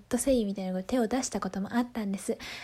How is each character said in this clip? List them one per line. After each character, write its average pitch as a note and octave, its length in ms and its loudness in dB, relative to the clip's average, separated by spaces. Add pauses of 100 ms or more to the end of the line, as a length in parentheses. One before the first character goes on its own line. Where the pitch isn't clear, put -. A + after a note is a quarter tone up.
(100)
ト B3 80 2
声 C#4 140 4
優 A#3+ 120 6
み G3 100 0
た G3 60 -6
い F#3+ 60 -4
な F#3 60 -2
こ F#3 80 0
と F#3+ 40 -4
手 B3 140 0
を A3 100 4
出 B3 140 0
し - 80 -4
た G3+ 100 -2
こ - 80 -2
と F#3+ 140 -2
も G3+ 120 -4
あ A#3 60 4
っ B3 100 2
た A3 140 -4
ん G3+ 80 -2
で G3 60 -2
す。 - 180 -4 (280)